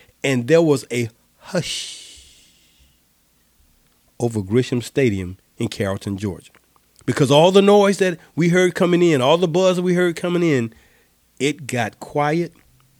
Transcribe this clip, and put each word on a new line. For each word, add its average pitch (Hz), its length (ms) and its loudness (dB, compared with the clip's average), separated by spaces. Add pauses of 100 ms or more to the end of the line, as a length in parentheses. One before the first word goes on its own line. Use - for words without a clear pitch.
(240)
and 127 240 -2
there 165 140 6
was 147 300 0
a 120 180 -4 (300)
hush - 1080 -10 (1700)
over 113 240 -4
Grisham 120 400 -2
Stadium 98 560 -2 (200)
in 120 100 -4
Carrollton, 98 500 -6
Georgia. 95 360 -10 (520)
Because 131 240 0
all 156 220 6
the 196 100 6
noise 202 360 4
that 185 200 -2 (180)
we 170 140 0
heard 180 260 2
coming 175 280 2
in, 156 180 2
all 147 160 4
the 180 100 0
buzz 185 280 2
that 180 80 -4
we 180 100 0
heard 175 220 0
coming 175 260 -2
in, 131 320 0 (640)
it 143 300 -4
got 113 320 -6
quiet 151 540 -4 (460)